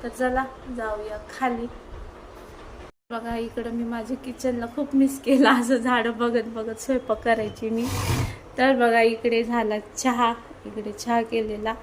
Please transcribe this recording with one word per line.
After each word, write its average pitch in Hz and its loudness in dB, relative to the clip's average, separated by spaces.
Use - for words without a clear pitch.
तर 240 -6
चला, 254 0
जाऊया 214 -6
खाली. 240 -2
बघा, 233 -6
इकडं 233 -6
मी 233 -4
माझ्या 233 -4
किचनला 247 -4
खूप 285 -2
मिस 269 4
केलं, 262 6
असं 247 4
झाडं 233 2
बघत 233 0
बघत 220 -6
स्वयंपाक 247 0
करायची 220 0
मी. 226 0
तर 262 6
बघा, 233 6
इकडे 226 4
झाला 226 0
चहा, 240 0
इकडे 208 -8
चहा 233 0
केलेला. 220 -2